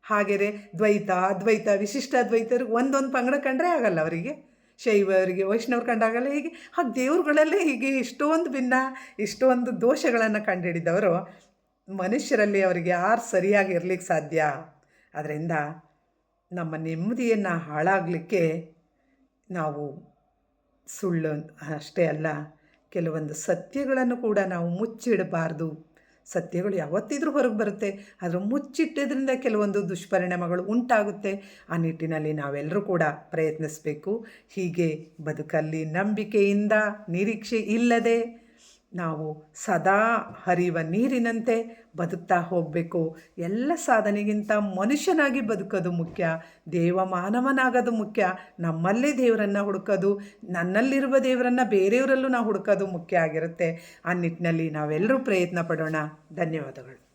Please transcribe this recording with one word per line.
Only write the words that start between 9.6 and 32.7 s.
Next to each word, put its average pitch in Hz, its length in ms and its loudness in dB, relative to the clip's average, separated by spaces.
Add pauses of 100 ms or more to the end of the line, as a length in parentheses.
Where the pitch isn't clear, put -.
ದೋಷಗಳನ್ನ 226 580 2
ಕಂಡುಹಿಡಿದವರು 175 1000 0 (580)
ಮನುಷ್ಯರಲ್ಲಿ 208 680 2
ಅವರಿಗೆ 175 280 2
ಯಾರು 196 400 2
ಸರಿಯಾಗಿ 190 420 4
ಇರ್ಲಿಕ್ಕೆ 180 340 -2
ಸಾಧ್ಯ? 151 460 0 (600)
ಅದರಿಂದ 151 380 -6 (1000)
ನಮ್ಮ 165 240 -6
ನೆಮ್ಮದಿಯನ್ನ 196 720 0
ಹಾಳಾಗ್ಲಿಕ್ಕೆ 165 1300 0 (760)
ನಾವು 147 640 -6 (720)
ಸುಳ್ಳು 156 720 -4 (180)
ಅಷ್ಟೇ 160 320 0
ಅಲ್ಲ, 156 200 -2 (640)
ಕೆಲವೊಂದು 156 460 -4
ಸತ್ಯಗಳನ್ನು 247 840 -2
ಕೂಡ 220 220 0
ನಾವು 180 300 0
ಮುಚ್ಚಿಡಬಾರ್ದು. 175 1300 -2 (320)
ಸತ್ಯಗಳು 180 500 -4
ಯಾವತ್ತಿದ್ರೂ 220 540 -2
ಹೊರಗೆ 247 280 0
ಬರುತ್ತೆ, 202 640 -4
ಆದ್ರೆ 175 160 -2
ಮುಚ್ಚಿಟ್ಟಿದ್ರಿಂದ 277 960 -2
ಕೆಲವೊಂದು 208 520 0
ದುಷ್ಪರಿಣಾಮಗಳು 180 760 -2
ಉಂಟಾಗುತ್ತೆ. 208 800 0 (260)
ಆ 165 80 -2
ನಿಟ್ಟಿನಲ್ಲಿ 160 560 -2
ನಾವೆಲ್ಲರೂ 151 480 -4